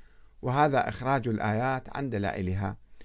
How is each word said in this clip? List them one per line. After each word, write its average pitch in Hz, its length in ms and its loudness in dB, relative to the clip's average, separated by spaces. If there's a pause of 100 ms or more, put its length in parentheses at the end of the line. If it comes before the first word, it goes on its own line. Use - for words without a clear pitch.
(420)
وهذا 135 460 4
إخراج 123 400 0
الآيات 113 680 0
عن 139 140 -4
دلائلها 95 640 -2 (280)